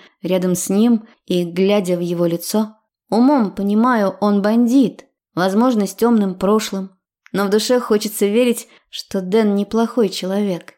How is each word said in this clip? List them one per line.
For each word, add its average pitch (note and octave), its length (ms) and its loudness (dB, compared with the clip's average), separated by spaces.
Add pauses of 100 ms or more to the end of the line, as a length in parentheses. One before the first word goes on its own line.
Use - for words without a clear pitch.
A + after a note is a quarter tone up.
(220)
рядом F3+ 320 0
с - 140 -4
ним A3 380 2 (180)
и F3+ 200 -2
глядя F#3 520 0
в F3 40 -4
его F3 260 -2
лицо. G#3+ 500 -4 (320)
Умом A#3+ 460 2
понимаю, G#3 680 0
он G3+ 220 2
бандит, A#3 640 2 (280)
возможно, G3+ 520 0
с F#3 80 -8
тёмным G#3+ 400 0
прошлым. F#3+ 560 -2 (420)
Но G3 140 0
в G3 40 -4
душе A3 300 0
хочется G#3+ 460 -2
верить, A#3 420 0 (220)
что - 300 -8
Дэн G3+ 340 0
неплохой A3 560 0
человек. F#3+ 680 -6